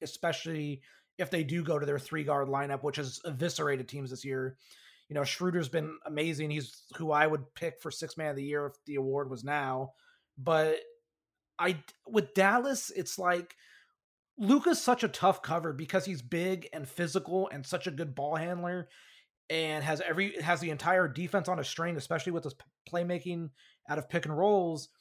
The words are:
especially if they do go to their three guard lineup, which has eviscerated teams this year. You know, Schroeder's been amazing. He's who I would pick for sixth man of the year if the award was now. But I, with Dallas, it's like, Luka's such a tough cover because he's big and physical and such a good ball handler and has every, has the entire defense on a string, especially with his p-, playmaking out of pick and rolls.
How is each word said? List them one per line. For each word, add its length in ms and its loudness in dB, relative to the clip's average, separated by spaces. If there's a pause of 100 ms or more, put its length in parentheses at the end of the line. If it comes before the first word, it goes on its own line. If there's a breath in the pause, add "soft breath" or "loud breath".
especially 800 -4 (380 soft breath)
if 100 -2
they 140 0
do 200 -2
go 140 2
to 80 -2
their 140 0
three 240 -6
guard 240 2
lineup, 360 -2
which 120 -2
has 300 -6
eviscerated 640 -2
teams 220 -8
this 160 -10
year. 320 -4 (500 loud breath)
You 60 -10
know, 100 0
Schroeder's 460 0
been 360 -2
amazing. 440 -2
He's 340 -4 (140)
who 140 0
I 160 8
would 260 -2
pick 280 -6
for 100 -8
sixth 260 -8
man 140 -2
of 40 -6
the 80 -6
year 220 0
if 80 -6 (120)
the 100 -8
award 340 0
was 140 -8
now. 480 -2 (460 soft breath)
But 400 4 (840)
I, 240 2 (240)
with 260 2
Dallas, 560 4
it's 300 -6
like, 360 0 (840 soft breath)
Luka's 440 6
such 220 4
a 60 0
tough 320 4
cover 320 -2
because 320 0
he's 160 -6
big 500 -2
and 160 -10
physical 640 -2
and 140 -10
such 220 -4
a 40 -2
good 240 -6
ball 220 -2
handler 500 -4 (640 loud breath)
and 340 0
has 160 0
every, 420 0
has 200 2
the 80 -2
entire 400 4
defense 400 -2
on 100 0
a 60 -2
string, 320 -2
especially 340 -2
with 140 -2
his 80 -6
p-, 100 -20 (260)
playmaking 600 -2 (400 soft breath)
out 80 -2
of 100 -4
pick 160 0
and 140 -2
rolls. 500 4 (140 soft breath)